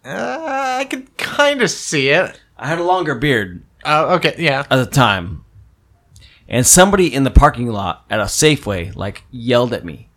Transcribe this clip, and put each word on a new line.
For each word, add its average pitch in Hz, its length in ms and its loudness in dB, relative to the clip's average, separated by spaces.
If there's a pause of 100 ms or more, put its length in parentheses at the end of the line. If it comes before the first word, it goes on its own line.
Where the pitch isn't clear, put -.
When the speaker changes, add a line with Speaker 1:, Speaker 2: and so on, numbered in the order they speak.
Speaker 1:
Uh, 262 720 -6
I 277 60 -4
could 262 320 -12
kinda 285 500 0
see 139 420 -2
it. 160 300 0 (180)
Speaker 2:
I 127 100 -10
had 165 120 -4
a 175 40 -2
longer 175 320 0
beard 110 480 -2 (220)
Speaker 1:
Oh, 151 300 2
okay, 165 220 0
yeah. 139 320 0
Speaker 2:
at 131 80 2
the 127 80 2
time. 98 580 0 (1040)
And 117 180 0
somebody 185 480 4
in 135 100 0
the 127 80 0
parking 123 360 4
lot 98 420 -6
at 107 100 -2
a 104 40 0
Safeway, 101 720 0
like, 98 360 -10
yelled 120 420 0
at 98 100 -6
me. 82 340 -14